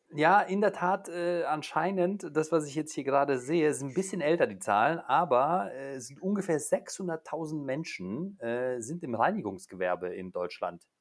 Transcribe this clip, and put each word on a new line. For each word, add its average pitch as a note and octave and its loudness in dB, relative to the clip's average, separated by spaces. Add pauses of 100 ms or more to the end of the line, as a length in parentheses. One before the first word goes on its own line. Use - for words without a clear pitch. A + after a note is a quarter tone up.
(120)
Ja, E3+ 6
in F#3+ 0
der G#3 4
Tat, F#3 -2
äh, F3 0
anscheinend, E3+ 0
das, D#3 2
was D#3 2
ich C#3 -10
jetzt D#3 -4
hier C#3+ -4
gerade C#3 4
sehe, D3+ 2
ist C3 0
ein C3+ -6
bisschen F#3+ -2
älter, D#3 4
die G2+ -10
Zahlen, A#2 4
aber, D#3 2
äh, C3+ -8
es B2 -10
sind C#3 -16
ungefähr F#3 0
sechshunderttausend D#3+ -4
Menschen, D#3+ -6
äh, B2 -2
sind D3+ -8
im B2+ -4
Reinigungsgewerbe F#2 0
in F#2 -8
Deutschland F2+ -6 (140)